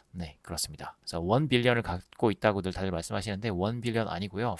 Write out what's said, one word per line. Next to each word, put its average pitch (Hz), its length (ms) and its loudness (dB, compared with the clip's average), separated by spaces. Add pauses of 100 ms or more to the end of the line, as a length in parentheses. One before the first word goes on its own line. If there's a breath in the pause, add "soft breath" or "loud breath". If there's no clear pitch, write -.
(120)
네, 82 300 -8
그렇습니다. - 600 -8
그래서 - 180 -6
원 113 280 4
빌리언을 120 340 4
갖고 92 500 0
있다고들 95 420 2
다들 95 160 -2
말씀하시는데 101 600 -4
원 104 320 0
빌리언 113 260 0
아니고요. 101 520 -4